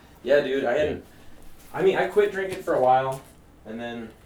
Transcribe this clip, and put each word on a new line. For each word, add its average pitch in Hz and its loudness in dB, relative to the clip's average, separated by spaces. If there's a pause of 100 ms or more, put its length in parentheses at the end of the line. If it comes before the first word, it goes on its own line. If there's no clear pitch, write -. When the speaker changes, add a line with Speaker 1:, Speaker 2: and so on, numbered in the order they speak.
(240)
Speaker 1:
Yeah, 139 4
dude, 131 -2
I 120 0
hadn't, - -2 (680)
Speaker 2:
Yeah. 147 -6
Speaker 1:
I 160 0
mean, 185 4
I 180 0
quit 202 2
drinking 185 -6
for 165 -2
a 127 0
while, 131 2 (440)
and 113 -12
then 117 -12 (160)